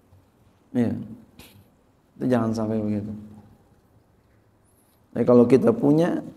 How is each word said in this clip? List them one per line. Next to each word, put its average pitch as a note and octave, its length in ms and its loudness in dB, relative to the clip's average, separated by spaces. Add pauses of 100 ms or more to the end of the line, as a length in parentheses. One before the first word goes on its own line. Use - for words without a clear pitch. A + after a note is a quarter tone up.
(720)
Iya. A#2+ 240 -2 (1200)
Itu - 80 -6
jangan A2+ 320 -2
sampai A2 240 -4
begitu. G#2 320 -6 (2000)
Jadi A#2 160 -2
kalau B2 160 8
kita A#2 240 4
punya, D3 560 0 (120)